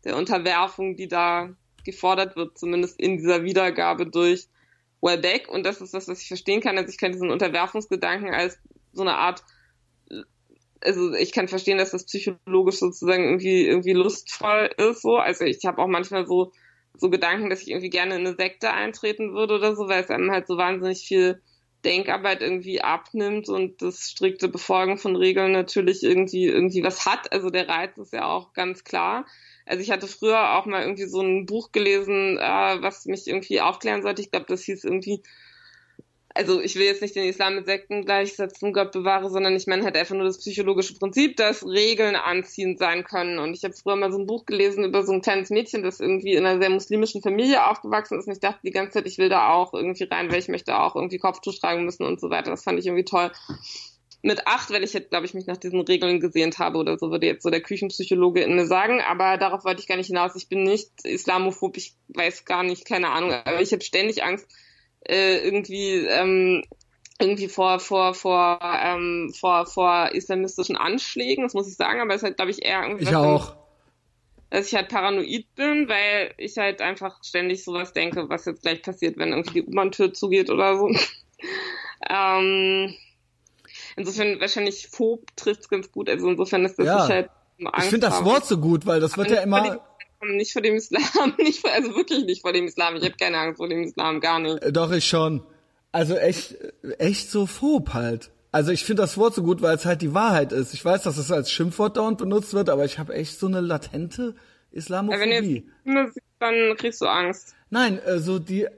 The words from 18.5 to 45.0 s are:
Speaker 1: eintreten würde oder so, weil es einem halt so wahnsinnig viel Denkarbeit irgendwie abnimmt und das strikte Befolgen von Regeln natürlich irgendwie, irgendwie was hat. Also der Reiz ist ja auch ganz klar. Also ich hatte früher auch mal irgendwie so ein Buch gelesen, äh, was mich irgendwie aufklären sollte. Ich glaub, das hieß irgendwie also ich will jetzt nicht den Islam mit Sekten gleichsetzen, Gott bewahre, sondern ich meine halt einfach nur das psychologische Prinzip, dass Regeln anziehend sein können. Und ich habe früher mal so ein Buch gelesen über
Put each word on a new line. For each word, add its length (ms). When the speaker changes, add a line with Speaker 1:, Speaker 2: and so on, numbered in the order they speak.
Speaker 1:
eintreten 600
würde 220
oder 200
so, 120
weil 160
es 60
einem 220
halt 160
so 100
wahnsinnig 500
viel 340
Denkarbeit 580
irgendwie 380
abnimmt 680
und 320
das 300
strikte 380
Befolgen 500
von 160
Regeln 360
natürlich 520
irgendwie, 420
irgendwie 380
was 240
hat. 240
Also 180
der 200
Reiz 280
ist 160
ja 140
auch 260
ganz 300
klar. 420
Also 160
ich 80
hatte 180
früher 500
auch 100
mal 160
irgendwie 240
so 140
ein 260
Buch 240
gelesen, 680
äh, 440
was 240
mich 220
irgendwie 340
aufklären 420
sollte. 180
Ich 80
glaub, 180
das 160
hieß 200
irgendwie 400
also 280
ich 140
will 100
jetzt 160
nicht 140
den 120
Islam 280
mit 100
Sekten 400
gleichsetzen, 680
Gott 180
bewahre, 380
sondern 260
ich 120
meine 160
halt 140
einfach 180
nur 100
das 140
psychologische 560
Prinzip, 420
dass 280
Regeln 500
anziehend 640
sein 240
können. 360
Und 140
ich 100
habe 100
früher 220
mal 160
so 80
ein 80
Buch 180
gelesen 400
über 180